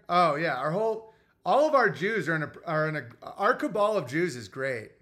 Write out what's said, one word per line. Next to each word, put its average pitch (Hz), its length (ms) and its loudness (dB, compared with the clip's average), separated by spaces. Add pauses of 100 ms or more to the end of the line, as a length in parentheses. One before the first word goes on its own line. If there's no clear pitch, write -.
Oh, 175 260 4
yeah. 156 200 0
Our 139 160 -2
whole, 220 420 -2 (320)
all 254 220 4
of 302 80 4
our 233 140 6
Jews 170 380 -2
are 165 80 0
in 156 80 -2
a, 147 80 -8 (140)
are 156 220 0
in 156 80 -4
a, 143 100 -8 (160)
our 208 320 0
cabal 220 440 0
of 151 100 -2
Jews 156 280 -2
is 113 120 -12
great. 127 540 -6